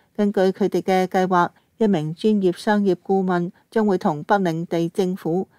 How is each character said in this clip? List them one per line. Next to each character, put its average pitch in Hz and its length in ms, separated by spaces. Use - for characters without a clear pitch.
根 208 180
據 202 80
佢 190 260
哋 180 140
嘅 185 240
計 185 220
劃， 175 220
一 220 100
名 156 260
專 214 220
業 190 200
商 208 260
業 190 140
顧 190 280
問 180 280
將 220 160
會 196 120
同 156 260
北 - 160
領 170 260
地 170 240
政 185 260
府 175 320